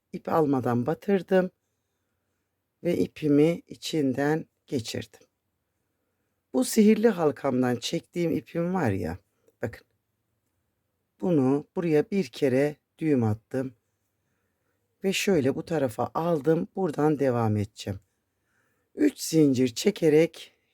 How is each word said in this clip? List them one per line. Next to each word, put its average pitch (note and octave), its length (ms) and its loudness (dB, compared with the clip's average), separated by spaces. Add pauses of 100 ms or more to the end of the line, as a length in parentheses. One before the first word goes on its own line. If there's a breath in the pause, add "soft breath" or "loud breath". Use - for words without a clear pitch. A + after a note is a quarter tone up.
(120)
ip - 160 -12
almadan C3 580 0
batırdım F#3 640 0 (1300)
ve E3+ 140 -2
ipimi D3+ 680 2
içinden D3 800 -2 (200)
geçirdim. - 540 -8 (1300)
Bu C4 120 0
sihirli A3 440 4
halkamdan C3+ 680 0
çektiğim E3+ 600 -6
ipim E3+ 380 -4
var D#3 160 0
ya, F#2 280 -4 (440)
bakın. - 240 -10 (1400)
Bunu D3 440 2 (100)
buraya D3+ 340 0
bir G3 140 -2
kere C3+ 520 0 (220)
düğüm C#3+ 260 0
attım. B2+ 500 -4 (1300)
Ve F#3+ 80 -2
şöyle D3 420 0
bu - 100 -8
tarafa C#3 500 -4
aldım. D#3+ 640 0
Buradan D3+ 420 0
devam A#2+ 380 0
edeceğim. G#2 440 -6 (920)
Üç - 260 0
zincir C3+ 480 2
çekerek D#3+ 880 0 (160)